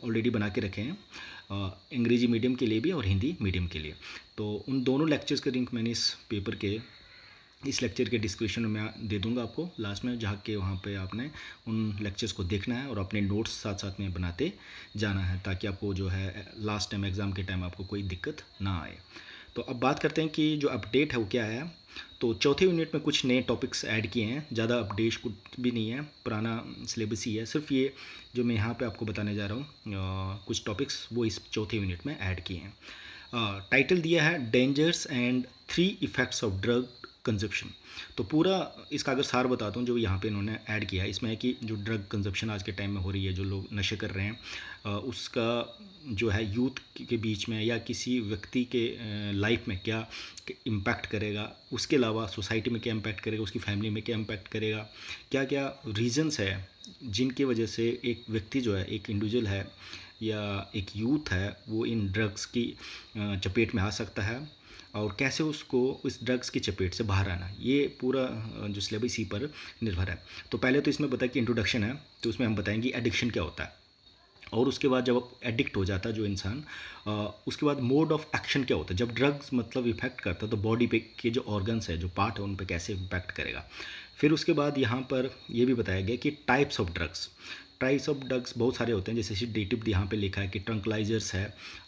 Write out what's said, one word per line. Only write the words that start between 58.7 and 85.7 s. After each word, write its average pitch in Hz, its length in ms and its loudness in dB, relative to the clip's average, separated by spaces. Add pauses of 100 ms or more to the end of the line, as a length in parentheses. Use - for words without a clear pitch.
है, 95 100 0
एक 107 240 -4
इंडिविजुअल 107 380 0
है 98 240 -2 (500)
या 104 540 -2
एक 98 100 -2 (100)
यूथ 135 360 0
है, 95 260 0 (120)
वो 113 160 0
इन 113 220 0
ड्रग्स 104 380 0
की, 120 300 -2 (400)
अ, 104 200 -2
चपेट 101 400 2
में 95 80 4
आ 104 60 2
सकता 107 320 -4
है 123 440 -4 (300)
और 104 240 -2
कैसे 135 240 2
उसको 135 640 2
इस 131 180 -2
ड्रग्स 123 260 0
की 120 100 0
चपेट 95 340 0
से 117 100 -2
बाहर 95 260 2
आना, 92 300 -4
ये 135 420 2
पूरा, 131 220 2
अ, 110 440 -6
जो 101 140 -4
सिलेबस 110 240 -2
इसी 117 180 0
पर 104 300 -4 (300)
निर्भर 92 260 0
है। 85 140 -6 (280)
तो 117 60 -2
पहले 131 240 6
तो 147 80 4
इसमें 143 200 0
बताया 123 180 2
कि 127 120 0
इंट्रोडक्शन 113 440 2
है, 127 200 -4 (200)
तो 117 60 2
उसमें 117 180 0
हम 107 80 2
बताएंगे 107 400 0
एडिक्शन 120 340 2
क्या 104 140 0
होता 78 200 -4
है, - 100 -8 (800)
और 120 140 4
उसके 135 200 2
बाद 127 180 4
जब 123 240 4 (140)
एडिक्ट 117 340 0
हो 95 80 2
जाता 95 240 0
है 110 60 0
जो 110 100 0
इंसान, 101 380 -2 (440)
अ, 104 400 -4
उसके 127 180 -2
बाद 143 120 4
mode 135 340 6
of 151 80 4
action - 480 0
क्या 117 100 4
होता 78 160 -2
है, 90 40 0
जब 117 160 2
ड्रग्स 143 400 2
मतलब 120 340 0
इफेक्ट 123 340 -2
करता 95 240 -2
है 104 60 -2
तो 113 60 2
बॉडी 110 300 4
पे 113 120 4
के - 300 -2
जो 120 120 2
ऑर्गन्स 107 480 0
है, 82 80 0
जो 87 100 -2
पार्ट 104 300 0
है, 101 60 -4
उन 101 120 -4
पे 95 100 -6
कैसे 92 280 -4
इम्पैक्ट 92 380 -4
करेगा। - 380 -6 (480)
फिर 151 140 6
उसके 160 220 4
बाद 147 240 2
यहाँ 127 240 2
पर 131 360 -2 (140)
ये 117 140 6
भी 131 80 4